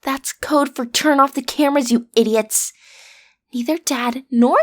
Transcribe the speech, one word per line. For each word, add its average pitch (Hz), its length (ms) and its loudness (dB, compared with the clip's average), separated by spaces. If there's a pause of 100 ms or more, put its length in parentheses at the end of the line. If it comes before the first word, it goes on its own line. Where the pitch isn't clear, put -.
That's 269 320 -6
code 285 420 -2
for 262 100 -6
turn 285 340 0
off 277 140 4
the 285 80 -6
cameras, 277 500 0
you 233 240 0
idiots. 220 560 0 (800)
Neither 247 240 -4
Dad 247 520 -4
nor 247 340 4